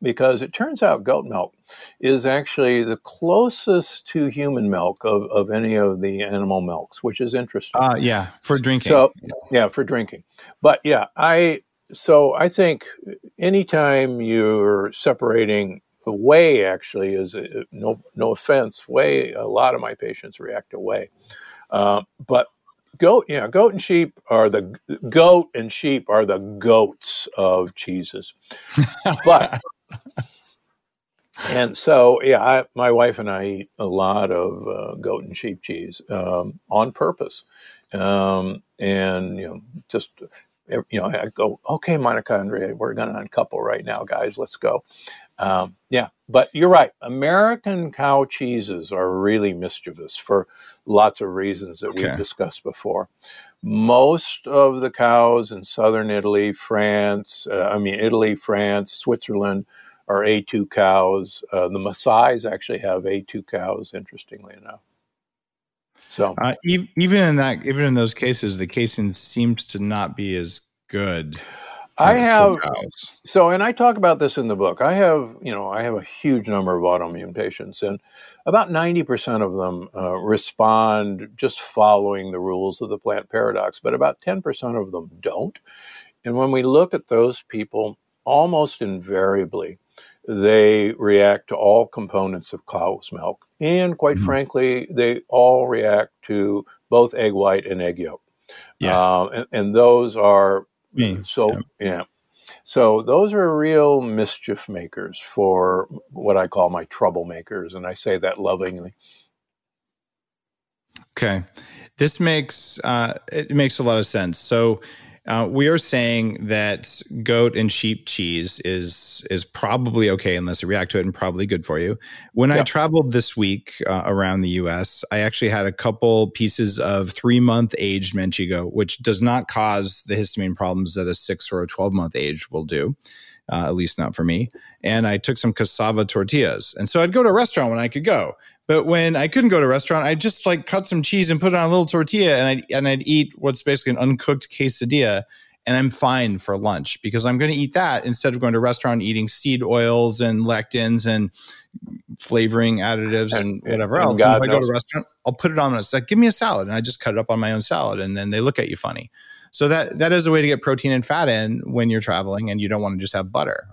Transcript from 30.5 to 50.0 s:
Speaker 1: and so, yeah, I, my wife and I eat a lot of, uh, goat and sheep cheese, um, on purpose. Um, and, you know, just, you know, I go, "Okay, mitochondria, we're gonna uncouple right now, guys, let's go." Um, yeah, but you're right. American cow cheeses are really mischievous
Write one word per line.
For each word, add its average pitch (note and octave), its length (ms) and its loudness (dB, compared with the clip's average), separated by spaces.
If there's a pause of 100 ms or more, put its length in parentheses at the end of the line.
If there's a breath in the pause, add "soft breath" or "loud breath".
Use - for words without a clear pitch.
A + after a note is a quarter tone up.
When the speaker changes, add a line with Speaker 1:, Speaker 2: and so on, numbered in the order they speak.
Speaker 1:
and B2 300 -2
so, B2 440 8
yeah, B2 220 4
I, B2+ 220 4 (100)
my A#2+ 160 2
wife A#2 280 2
and G#2 100 -6
I G2 160 -4
eat G2+ 240 -8 (100)
a G#2+ 60 -4
lot F#2+ 460 0
of, F#2+ 360 -4
uh, G2+ 280 -8
goat - 280 -6
and - 140 -16
sheep G2+ 240 -10
cheese, - 480 -14
um, F2+ 500 -4 (100)
on A2 220 0
purpose. - 520 -4 (500 soft breath)
Um, F#2+ 680 0 (160)
and, F#2+ 580 -2
you F#2 100 -10
know, F2+ 140 -14 (260)
just, - 220 -8 (840 soft breath)
you G2+ 80 -4
know, F2+ 60 -4
I G#2+ 280 -4
go, A2 340 -4
"Okay, D#3+ 280 -2
mitochondria, G#2+ 800 -4
we're A#2 180 -6
gonna A2 240 -8
uncouple - 420 -4
right A2+ 240 -4
now, A2 200 -8
guys, A2 340 -6
let's - 180 -10
go." - 280 -2 (560 loud breath)
Um, F#2+ 360 -2 (140)
yeah, B2 200 -2 (180)
but B2+ 260 4
you're D#3+ 160 4
right. D#3 220 8 (100)
American F3 920 0
cow C#3 340 2
cheeses G2+ 640 -6
are F#2 260 -2
really G2+ 360 2
mischievous E2+ 600 -12